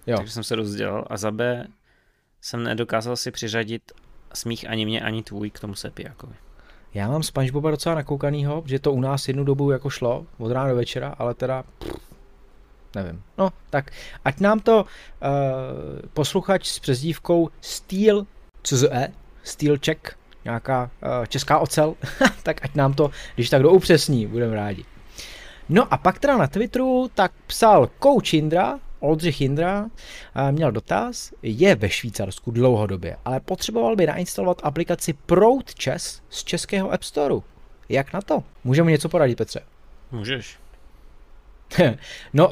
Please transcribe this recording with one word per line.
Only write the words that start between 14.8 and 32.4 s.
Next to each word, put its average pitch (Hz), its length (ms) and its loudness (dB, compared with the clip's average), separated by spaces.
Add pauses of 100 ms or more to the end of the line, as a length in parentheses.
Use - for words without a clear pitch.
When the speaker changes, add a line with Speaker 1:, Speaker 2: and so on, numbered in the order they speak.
Speaker 1:
eh, 139 60 -4 (840)
posluchač 180 540 0
s - 120 -8
přezdívkou 160 680 0 (120)
Steel 202 640 2 (380)
C 139 140 0
Z 139 140 4
E, 135 200 -2 (320)
Steel 147 340 0
Czech, 151 200 -2 (480)
nějaká, 123 460 -2 (320)
eh, 110 40 -6
česká 147 320 2
ocel, 156 360 2 (240)
<laughs> - 240 2
tak - 220 -4
ať 143 100 -6
nám 139 180 4
to, 143 180 2 (240)
když 120 140 0
tak, 139 120 6
doupřesní, 151 680 6
budeme 113 280 -2
rádi. 104 300 -6 (840)
No 202 240 4
a - 40 0
pak - 220 2
teda 277 180 4
na 151 100 4
Twitteru 254 680 0
tak 185 180 2 (160)
psal 190 420 6 (140)
Coach 269 300 4
Jindra, 175 460 2 (200)
Oldřich 160 420 0
Jindra, 170 440 0 (500)
eh, 139 160 0
měl 147 200 2
dotaz, 196 680 -4
je 139 340 4
ve 98 140 -2
Švýcarsku 104 600 -6